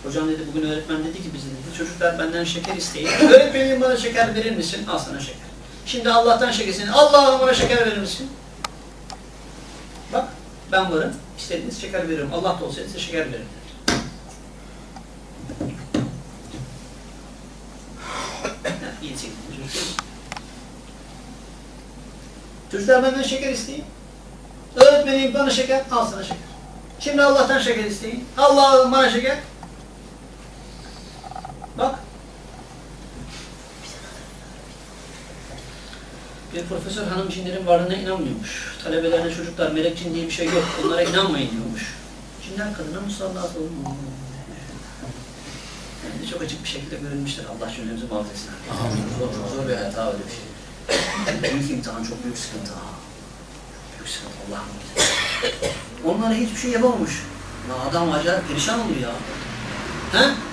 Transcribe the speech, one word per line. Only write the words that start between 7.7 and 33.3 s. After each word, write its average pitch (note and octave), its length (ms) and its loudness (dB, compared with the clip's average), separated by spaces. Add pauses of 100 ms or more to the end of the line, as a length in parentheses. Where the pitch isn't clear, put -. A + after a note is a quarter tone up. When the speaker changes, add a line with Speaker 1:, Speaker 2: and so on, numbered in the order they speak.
Speaker 1:
verir A3 200 4
misin?" G3+ 320 -4 (1800)
"Bak, B3+ 140 2 (440)
ben F#3 200 4
varım. D#3 220 2 (240)
İstediğiniz - 440 -6
şeker F#3 280 -4
veririm. D3 240 -2
Allah F#3 280 0
da - 40 -6
olsaydı - 220 -8
size F3 120 -10
şeker D#3+ 260 -2
verirdi." - 340 -10 (4000)
Yedi, C#3 140 -8
sekiz A2+ 160 -10 (240)
çocuk. C3+ 460 -6 (2750)
"Çocuklar B3 320 6
benden C4 200 2
şeker C4+ 300 0
isteyin. C4+ 300 -6 (920)
Öğretmenim C4+ 580 10
bana C#4 160 4
şeker, C4 420 2
al A#3 200 2
sana F#3+ 120 -8
şeker. - 140 -6 (640)
Şimdi C#4+ 220 4
Allah'tan C4+ 380 8
şeker A3 240 2
isteyin. A3 420 -4 (120)
Allah'ım C4+ 540 10
bana C4 180 8
şeker." B3 280 2 (2500)
Bak. - 220 2 (4000)